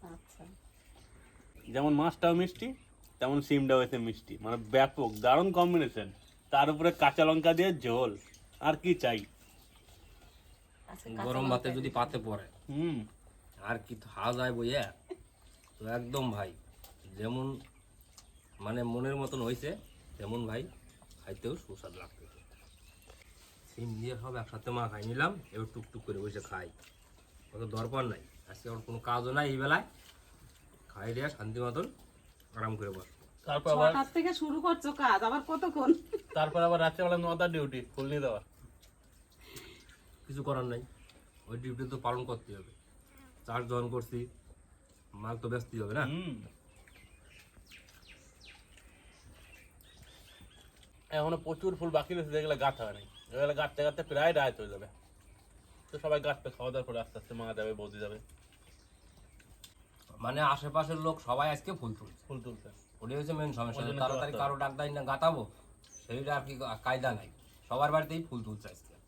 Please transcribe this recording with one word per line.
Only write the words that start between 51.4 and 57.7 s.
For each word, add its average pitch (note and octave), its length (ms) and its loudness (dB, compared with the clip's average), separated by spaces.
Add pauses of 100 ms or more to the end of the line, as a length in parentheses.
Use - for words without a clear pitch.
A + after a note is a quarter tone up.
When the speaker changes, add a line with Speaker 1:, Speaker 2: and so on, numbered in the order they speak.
Speaker 2:
প্রচুর E3 320 -2
ফুল E3+ 180 -2
বাকি D3+ 180 2
রয়েছে, D#3 200 -4
যেগুলো D3+ 300 2
গাঁথা C3+ 220 2
হয় G#2 120 -8
নাই। G2+ 80 -18 (260)
এগুলো C#3+ 280 2
গাঁথতে D3 260 -2
গাঁথতে D3+ 240 0
প্রায় D3+ 280 4
রাত C3+ 220 2
হয়ে G#2 140 -10
যাবে। G2 120 -12 (1040)
তো - 60 -18 (100)
সবাই D3+ 220 4
গাঁথতে, C3+ 300 -2
খাওয়া B2 160 -4
দাওয়ার B2+ 160 -4
পরে A#2 140 -4
আস্তে - 180 -12
আস্তে - 180 -16
মা A#2 60 -6 (140)
যাবে, A2 220 -4